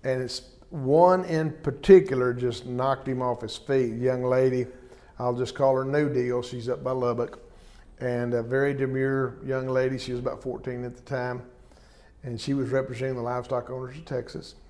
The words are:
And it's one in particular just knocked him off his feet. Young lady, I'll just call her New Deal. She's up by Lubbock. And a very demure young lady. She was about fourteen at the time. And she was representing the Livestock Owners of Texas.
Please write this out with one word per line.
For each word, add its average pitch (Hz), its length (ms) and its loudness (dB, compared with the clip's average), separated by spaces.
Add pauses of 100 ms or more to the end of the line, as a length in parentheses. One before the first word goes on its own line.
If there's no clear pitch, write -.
And 131 180 0
it's - 300 -10 (180)
one 170 560 6
in 160 260 0 (100)
particular 135 680 6
just 123 320 -2
knocked 127 420 -2
him 127 140 -2
off 123 220 -2
his 110 160 -10
feet. 131 360 0
Young 123 280 0
lady, 127 440 2 (520)
I'll 123 160 0
just 123 200 -4
call 135 220 4
her 131 80 0
New 147 280 2
Deal. 123 280 0
She's 120 280 -8
up 123 140 -4
by 127 100 -2
Lubbock. 120 480 -2 (600)
And 120 320 -2
a 120 100 0
very 135 320 0
demure 135 680 0
young 131 240 -4
lady. 131 300 0
She 127 140 -8
was 123 80 -4
about 123 220 -6
fourteen 123 420 -8
at 120 120 -10
the - 60 -20
time. 123 400 -6 (800)
And 117 180 -10
she 139 140 -2
was 127 160 -2
representing 131 460 -2
the 120 60 -6
Livestock 123 480 -4
Owners 127 280 -10
of 165 60 -16
Texas. - 500 -8 (160)